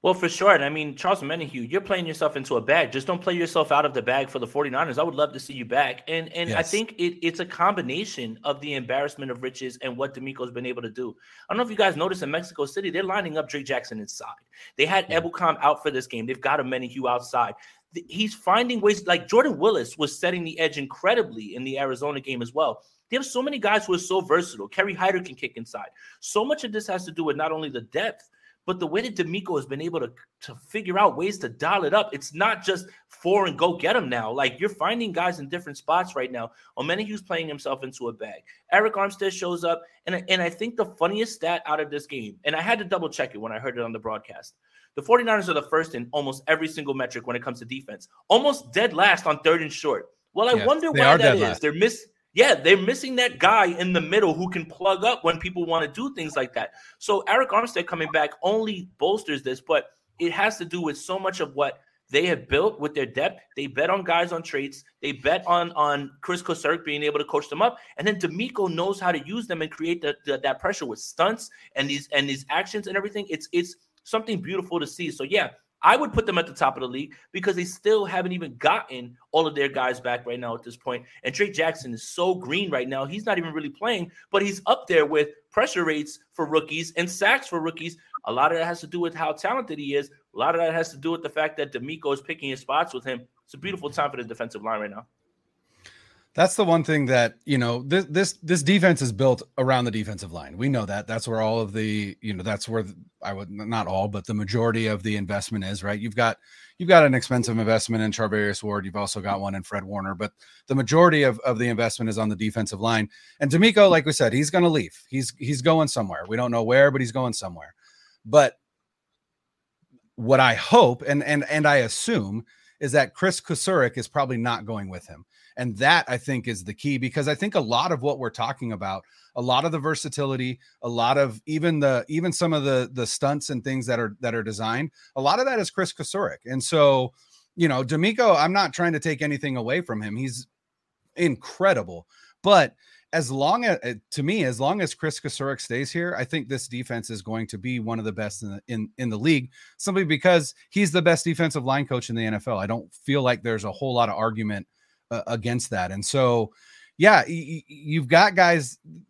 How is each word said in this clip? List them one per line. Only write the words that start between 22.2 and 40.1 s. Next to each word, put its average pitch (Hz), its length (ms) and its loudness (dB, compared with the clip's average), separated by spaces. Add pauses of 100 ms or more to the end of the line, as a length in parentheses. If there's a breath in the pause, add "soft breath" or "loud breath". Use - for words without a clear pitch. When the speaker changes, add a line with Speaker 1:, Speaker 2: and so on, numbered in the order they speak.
Speaker 1:
game 127 200 -6
as 120 120 -8
well. 143 300 -2 (260 soft breath)
They 240 80 -2
have 269 80 -2
so 254 160 -4
many 277 180 -4
guys 208 260 2
who 180 100 0
are 175 40 -2
so 185 220 -2
versatile. 156 480 0
Kerry 190 240 0
Hyder 185 260 0
can 160 160 -10
kick - 220 -10
inside. 113 320 -12 (320 loud breath)
So 214 240 -2
much 302 180 -2
of 226 80 -8
this 214 160 -6
has 185 160 -6
to 165 80 -12
do 165 140 -4
with 143 100 0
not 156 160 -2
only 156 160 -6
the 123 140 -8
depth, 165 480 -6 (360 soft breath)
but 180 140 -4
the 180 60 -2
way 170 160 -2
that 240 140 -8
DeMeco 175 420 -4
has 131 80 -4
been 135 160 -8
able 165 180 -6
to, 120 120 -6 (300)
to 123 120 -18
figure 190 460 -4
out 165 180 4
ways 190 220 -4
to 127 100 -6
dial 165 360 -2
it 147 80 2
up. 208 200 2
It's 143 220 -12
not 190 280 0
just 180 220 -2 (220 loud breath)
four 190 400 0
and 139 100 -4
go 170 200 2
get 185 180 2
'em 175 140 0
now. 117 220 -2
Like, 131 280 -2
you're 202 100 0
finding 208 420 -2
guys 175 280 -2
in 139 100 -12
different 170 300 -10
spots 180 360 0
right 127 160 -4
now. 113 200 -8 (260 soft breath)
Omenihu's 190 460 -4
playing 165 240 -6
himself 139 360 -6
into 127 260 -8
a 113 40 -10
bag. 107 300 -12 (280 soft breath)
Eric 214 220 4
Armstead 196 380 -2
shows 175 320 -4
up, 170 180 0 (240 loud breath)
and, 180 240 -4